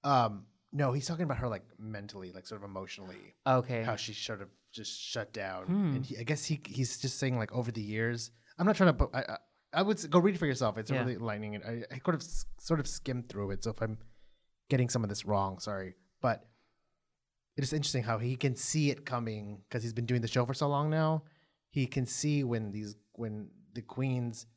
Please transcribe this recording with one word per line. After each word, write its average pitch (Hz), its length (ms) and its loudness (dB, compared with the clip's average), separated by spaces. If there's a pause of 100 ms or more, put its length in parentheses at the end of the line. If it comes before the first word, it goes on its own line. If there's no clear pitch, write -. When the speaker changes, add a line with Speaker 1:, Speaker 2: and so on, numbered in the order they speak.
Speaker 1:
Um, 117 420 4 (260)
no, 143 200 2
he's 139 160 -2
talking 170 160 -2
about 135 140 0
her, 123 100 -2
like, 104 160 -4 (160)
mentally, 101 520 -10
like, 92 140 -16
sort 107 180 -10
of 101 60 -10
emotionally. 95 640 -12 (140)
Speaker 2:
Okay. 127 340 2
Speaker 1:
How 113 140 0
she 107 180 -6
sort 101 300 -8
of 95 60 -14 (220)
just - 300 -10
shut - 320 -6
down. 95 320 -6
Speaker 2:
Hmm. 180 300 2
Speaker 1:
And 131 100 -2
he, - 140 -10
I 123 40 -6
guess 147 220 0
he, 151 220 -2
he's 127 320 -2
just - 180 -4
saying, 131 220 2
like, 107 120 -2
over 120 200 0
the 110 100 -6
years, 113 480 -2 (300)
I'm 175 80 4
not 208 80 6
trying 185 140 8
to, 147 40 6
but - 180 4
I, 131 120 0
I, - 140 -6 (360)
I 165 80 2
would 208 160 2
s-, 214 80 -6
go 160 140 8
read 190 160 6
it - 20 -6
for 165 80 0
yourself. 120 320 2
It's 110 140 -4
Speaker 2:
Yeah. 135 80 2
Speaker 1:
really 123 160 0
enlightening. 107 480 -4
I, 117 280 -4
I 127 60 -10
could 170 160 0
have 143 80 0
s-, - 240 0 (140)
sort 165 200 2
of 131 80 0
skimmed 123 400 -4
through 101 220 -2
it. 98 140 -2
So 113 80 -2
if - 100 -6
I'm 110 160 -2 (720)
getting 127 200 6
some 120 120 2
of 101 80 0
this 101 160 -6
wrong, 98 320 2
sorry. 95 380 -6 (260)
But 117 240 2 (1120)
it 143 60 0
is 131 100 0
interesting 139 300 2
how 110 160 0
he 123 160 0
can 127 200 2
see 147 360 2
it 143 120 -6
coming 107 680 -4
'cause 117 100 -2
he's 113 120 -4
been 117 120 0
doing 120 160 4
the 113 60 -2
show 123 180 4
for 131 80 -4
so 143 160 0
long 147 220 2
now. 156 320 2 (480)
He 131 160 2
can 131 180 0
see 147 380 2
when 110 280 0
these, 104 240 -6 (180)
when 107 360 -6 (240)
the 123 80 -6
queens 123 640 -2 (120)